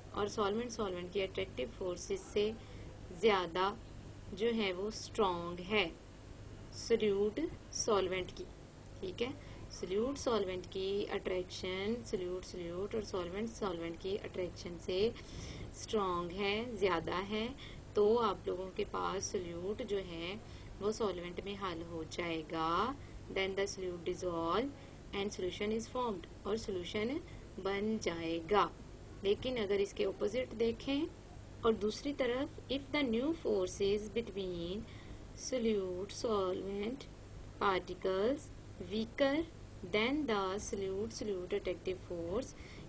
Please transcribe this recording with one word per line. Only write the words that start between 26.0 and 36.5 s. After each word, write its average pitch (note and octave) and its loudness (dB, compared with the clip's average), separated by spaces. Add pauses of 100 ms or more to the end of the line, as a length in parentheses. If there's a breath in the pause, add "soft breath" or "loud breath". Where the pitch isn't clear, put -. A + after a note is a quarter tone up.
और G#3 2
solution G#3+ -2 (380 loud breath)
बन G3 2
जाएगा। E3 4 (540)
लेकिन A#3+ 4
अगर G3+ 4
इसके G3+ 0
opposite G#3 0
देखें A#3 2 (640)
और A3+ 8
दूसरी A3 0
तरफ C4 0
if C#4 2 (120)
the D4 4
new B3 4
force G3 2
is G#3 4
between F#3+ -2 (580 loud breath)
solute G3+ 2
solvent G3+ 0 (540)